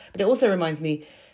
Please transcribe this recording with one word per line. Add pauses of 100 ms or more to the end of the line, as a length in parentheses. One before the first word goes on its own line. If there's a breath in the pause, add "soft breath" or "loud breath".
(120)
But
it
also
reminds
me (280 loud breath)